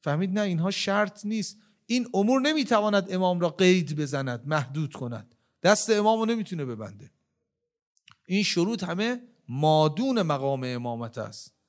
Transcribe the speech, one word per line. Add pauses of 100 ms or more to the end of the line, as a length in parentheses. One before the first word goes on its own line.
فهمید
نه،
اینها
شرط
نیست، (300)
این
امور
نمیتواند
امام
را
قید
بزند،
محدود
کند، (280)
دست
امام
رو
نمیتونه
ببنده. (1160)
این
شروط
همه (280)
مادون
مقام
امامت
است. (140)